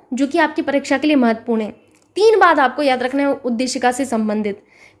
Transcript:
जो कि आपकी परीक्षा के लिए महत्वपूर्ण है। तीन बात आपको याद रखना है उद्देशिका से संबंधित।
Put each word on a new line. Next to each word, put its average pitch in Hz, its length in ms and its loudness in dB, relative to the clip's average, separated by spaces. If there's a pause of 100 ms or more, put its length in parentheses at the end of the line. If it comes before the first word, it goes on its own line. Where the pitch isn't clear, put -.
(140)
जो 269 140 -2
कि 277 100 -4
आपकी 311 240 0
परीक्षा 277 360 -2
के 294 100 -2
लिए 302 80 4
महत्वपूर्ण 226 460 0
है। 202 100 -8 (460)
तीन 427 220 4
बात 339 200 4
आपको 262 240 0
याद 254 200 0
रखना 262 200 -2
है 277 120 0
उद्देशिका 247 560 -2
से 269 140 -4
संबंधित। 214 560 -4 (400)